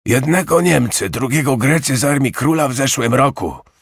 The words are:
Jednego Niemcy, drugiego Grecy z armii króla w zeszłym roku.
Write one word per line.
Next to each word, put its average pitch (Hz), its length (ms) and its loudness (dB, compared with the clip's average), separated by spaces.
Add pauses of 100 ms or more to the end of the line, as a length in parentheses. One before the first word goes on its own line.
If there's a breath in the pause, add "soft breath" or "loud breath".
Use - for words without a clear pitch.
Jednego 160 540 2
Niemcy, 131 500 0
drugiego 131 460 -2
Grecy 135 400 0
z 120 80 0
armii 143 280 0
króla 151 360 0
w 131 60 -6
zeszłym 123 400 -2
roku. 127 420 0 (260 soft breath)